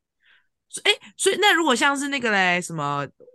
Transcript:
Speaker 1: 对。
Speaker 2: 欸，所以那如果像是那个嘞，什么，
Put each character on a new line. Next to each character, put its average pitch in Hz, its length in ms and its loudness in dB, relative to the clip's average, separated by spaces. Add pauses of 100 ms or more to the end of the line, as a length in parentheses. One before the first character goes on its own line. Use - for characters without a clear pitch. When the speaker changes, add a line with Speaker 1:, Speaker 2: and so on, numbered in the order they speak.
(840)
Speaker 1:
对。 403 100 2
Speaker 2:
欸， 494 60 -12 (180)
所 381 140 0
以 359 100 -2
那 403 120 6
如 330 120 2
果 254 100 2
像 285 220 2
是 277 100 -4
那 277 120 -4
个 233 120 -2
嘞， 180 300 2
什 170 120 -10
么， 143 320 -4 (300)